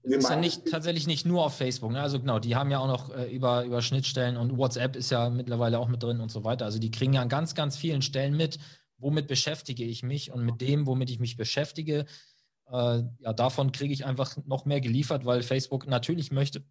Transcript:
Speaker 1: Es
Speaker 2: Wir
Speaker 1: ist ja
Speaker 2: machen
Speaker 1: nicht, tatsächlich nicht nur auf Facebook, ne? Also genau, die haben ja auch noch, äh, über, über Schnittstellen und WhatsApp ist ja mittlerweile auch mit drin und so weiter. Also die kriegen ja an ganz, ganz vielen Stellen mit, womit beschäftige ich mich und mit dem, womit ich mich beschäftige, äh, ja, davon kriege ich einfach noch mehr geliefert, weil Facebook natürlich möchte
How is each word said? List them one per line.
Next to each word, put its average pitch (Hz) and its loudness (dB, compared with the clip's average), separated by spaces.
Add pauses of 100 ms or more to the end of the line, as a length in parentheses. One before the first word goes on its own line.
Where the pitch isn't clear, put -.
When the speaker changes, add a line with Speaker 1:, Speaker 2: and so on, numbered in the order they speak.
Speaker 1:
Es 127 -4
Speaker 2:
Wir 139 4
Speaker 1:
ist 135 4
ja - 4
Speaker 2:
machen 160 2
Speaker 1:
nicht, 170 0
tatsächlich 160 0
nicht 156 0
nur 175 4
auf 139 0
Facebook, 120 -2
ne? 131 0
Also 143 0
genau, 123 2
die 117 0
haben 139 2
ja 139 2
auch 131 0
noch, 131 -2
äh, 123 -4
über, 123 2
über 120 0
Schnittstellen 127 0
und 123 0
WhatsApp 127 0
ist 123 -4
ja 120 2
mittlerweile 120 2
auch 120 0
mit 120 -2
drin 117 -2
und 110 -6
so 107 -6
weiter. 117 0
Also 107 -2
die 110 0
kriegen 127 2
ja 135 4
an 123 0
ganz, 151 0
ganz 147 -2
vielen 156 0
Stellen 139 0
mit, 160 0 (400)
womit 143 0
beschäftige 135 -2
ich 117 -6
mich 135 -6
und 123 -2
mit 117 0
dem, 143 2
womit 127 0
ich 120 -6
mich 120 -4
beschäftige, 147 -2 (640)
äh, 120 2 (160)
ja, 113 -4
davon 131 2
kriege 143 -2
ich 135 -4
einfach 131 -2 (100)
noch 131 -2
mehr 143 2
geliefert, 131 2
weil 123 4
Facebook 131 -2
natürlich 139 0
möchte 139 0